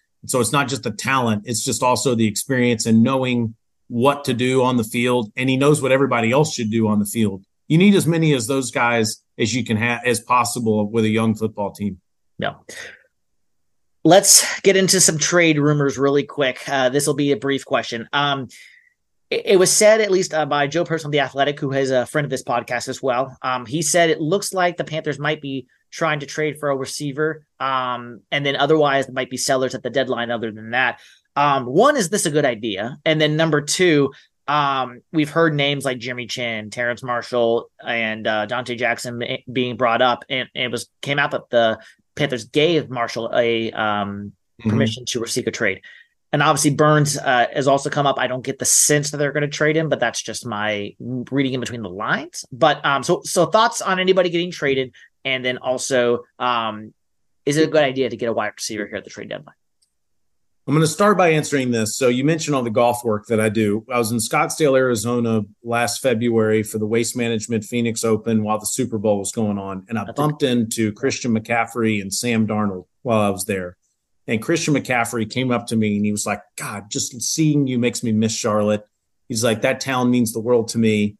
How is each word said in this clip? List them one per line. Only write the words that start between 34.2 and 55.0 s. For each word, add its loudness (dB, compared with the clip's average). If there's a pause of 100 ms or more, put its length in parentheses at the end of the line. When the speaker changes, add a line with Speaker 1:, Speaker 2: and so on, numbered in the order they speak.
Speaker 2:
um, -2 (120)
we've 0
heard 2
names 0
like -2
Jeremy -10
Chinn, -6
Terrence -4
Marshall, 0 (160)
and, -4
uh, 0
Dante -6
Jackson -4
ma-, -6 (160)
being -2
brought 2
up, 2
and, -4
and -4
it -6
was, -8 (120)
came -2
out 0
that -6
the 2 (360)
Panthers -2
gave 2
Marshall -6
a, 0
um, -4 (260)
Speaker 1:
Mm-hmm. -2
Speaker 2:
permission 0
to -6
seek -4
a 0
trade. -2 (520)
And 2
obviously 4
Burns, 4
uh, 2
has 0
also 2
come 0
up. 0
I -2
don't -6
get -8
the -6
sense 2
that -6
they're 0
gonna 0
trade 0
him, 0
but -2
that's -2
just -10
my -4
reading -4
in -4
between -8
the -10
lines. -6
But, 2
um, 0
so, 0
so 0
thoughts 2
on -2
anybody 2
getting -2
traded, -4 (280)